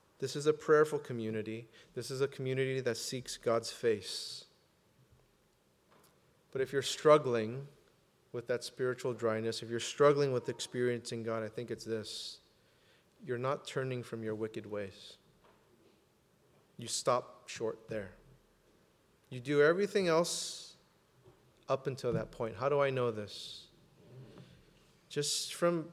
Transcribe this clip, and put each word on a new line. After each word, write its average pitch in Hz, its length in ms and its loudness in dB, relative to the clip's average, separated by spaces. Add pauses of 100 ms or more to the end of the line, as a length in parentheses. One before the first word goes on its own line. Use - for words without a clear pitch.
(200)
This 135 160 -4
is 147 120 -4
a 151 60 6
prayerful 151 460 4
community. 110 720 -6 (240)
This 123 180 -8
is 131 80 -4
a 139 80 2
community 131 540 -2
that 117 160 -2
seeks - 400 -6
God's 117 340 0
face. - 760 -2 (2000)
But 131 80 -4
if 131 140 -2
you're 139 80 2
struggling 131 880 6 (640)
with 120 140 -8
that 120 180 0
spiritual 127 480 -2
dryness, 110 500 0
if 113 60 -8
you're 117 100 -2
struggling 143 540 6
with 123 160 -2
experiencing 120 760 -2
God, 113 180 -2
I 110 60 -4
think 117 240 -8
it's 107 140 -8
this. - 540 -6 (840)
You're 123 140 -4
not 139 260 -2
turning 131 380 -4
from 113 180 -8
your 107 140 -4
wicked 110 320 -6
ways. 104 500 -10 (1600)
You 117 100 -12
stop - 600 -2
short - 400 -6
there. 101 220 -8 (1200)
You 127 80 -10
do 143 240 4
everything 196 440 4
else - 680 0 (920)
up 135 200 -2
until 123 260 -2
that 110 160 -4
point. 110 280 -6
How 127 120 0
do 143 100 4
I 139 120 4
know 123 180 2
this? - 600 -8 (1400)
Just - 460 -2
from 170 380 0